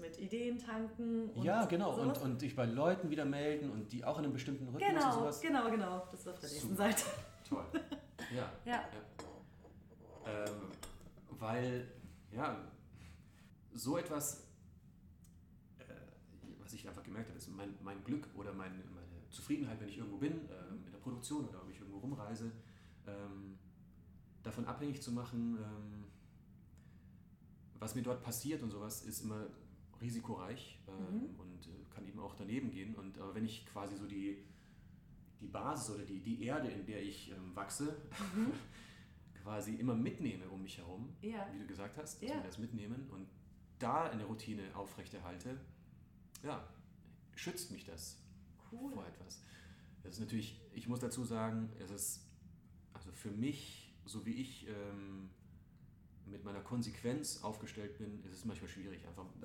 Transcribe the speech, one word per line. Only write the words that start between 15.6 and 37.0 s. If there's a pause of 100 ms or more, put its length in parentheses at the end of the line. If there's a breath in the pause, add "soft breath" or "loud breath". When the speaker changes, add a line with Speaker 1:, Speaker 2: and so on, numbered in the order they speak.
Speaker 2:
äh, (760)
was
ich
einfach
gemerkt
habe,
ist
mein,
mein
Glück
oder
mein, (220)
meine
Zufriedenheit,
wenn
ich
irgendwo
bin,
ähm,
in
der
Produktion
oder
ob
ich
irgendwo
rumreise, (560 loud breath)
ähm, (840)
davon
abhängig
zu
machen,
ähm, (1700 loud breath)
was
mir
dort
passiert
und
sowas,
ist
immer (540)
risikoreich,
ähm, (400)
Speaker 1:
Mhm.
Speaker 2:
und,
äh, (240)
kann
eben
auch
daneben
gehen.
Und,
aber
wenn
ich
quasi
so
die, (960 loud breath)
die
Basis
oder
die,
die
Erde,
in
der